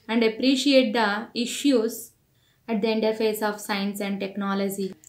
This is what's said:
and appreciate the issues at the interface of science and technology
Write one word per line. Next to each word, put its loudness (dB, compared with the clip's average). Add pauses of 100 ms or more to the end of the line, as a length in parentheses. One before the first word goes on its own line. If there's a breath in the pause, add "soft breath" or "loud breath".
and 2
appreciate 4
the 0
issues 0 (540)
at -2
the 0
interface 0
of -4
science -4
and -4
technology -4 (140)